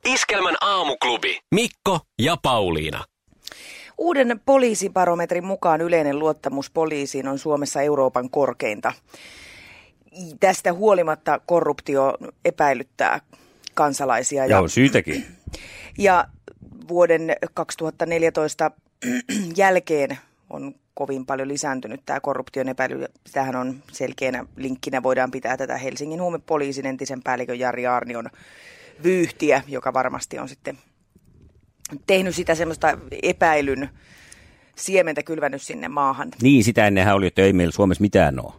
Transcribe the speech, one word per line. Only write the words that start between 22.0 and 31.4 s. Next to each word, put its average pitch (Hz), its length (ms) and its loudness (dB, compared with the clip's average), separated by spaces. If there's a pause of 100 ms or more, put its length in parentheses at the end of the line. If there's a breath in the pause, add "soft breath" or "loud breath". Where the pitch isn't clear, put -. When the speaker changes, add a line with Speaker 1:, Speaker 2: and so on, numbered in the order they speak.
Speaker 2:
tää 139 140 -4
korruption 131 500 -4
epäily. 131 360 -4 (220)
Sitähän 131 280 -2
on 131 360 -6
selkeänä 127 540 -4 (100)
linkkinä, 131 480 -6
voidaan 127 280 2
pitää 131 260 -4
tätä 131 200 -4
Helsingin 139 440 -8
huumepoliisin 147 640 -4
entisen 131 380 -8
päällikön 123 360 -4
Jari 123 280 -2
Aarnion 120 420 -2 (720 loud breath)
vyyhtiä, 156 640 2
joka 131 260 -4
varmasti 131 460 -4
on 131 100 -10
sitten 139 280 -12 (1300)